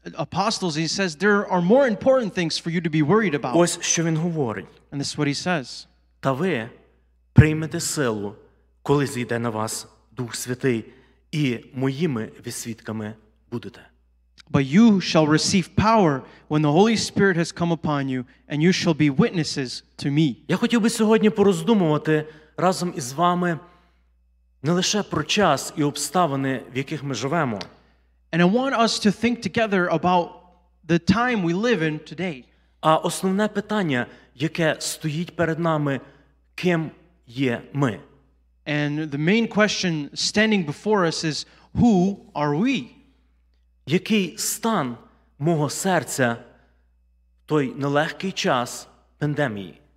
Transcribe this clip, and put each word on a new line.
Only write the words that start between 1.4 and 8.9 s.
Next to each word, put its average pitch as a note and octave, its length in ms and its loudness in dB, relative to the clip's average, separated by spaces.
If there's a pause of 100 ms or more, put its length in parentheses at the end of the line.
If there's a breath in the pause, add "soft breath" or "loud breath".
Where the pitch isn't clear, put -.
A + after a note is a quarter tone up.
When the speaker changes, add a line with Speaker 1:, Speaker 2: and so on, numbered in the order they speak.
Speaker 1:
are F3+ 80 2
more A#3+ 240 6 (100)
important C4 380 2
things E3 200 -2 (100)
for E3+ 60 -6
you E3+ 120 -2
to E3 80 -4
be D3+ 140 2
worried F3+ 320 2
about." C3 200 -4
Speaker 2:
Ось E3+ 260 2
що - 220 0
він E3 140 0
говорить. D3+ 500 -4 (240)
Speaker 1:
And C#3+ 80 -8
this - 160 -6
is - 20 -8
what D3 100 0
he C#3+ 200 -4
says. D#3+ 380 -6 (340)
Speaker 2:
«Та C3+ 120 0
ви C3 380 -2 (640)
приймете D#3 460 4
силу, A2 560 -4 (460)
коли C#3+ 260 0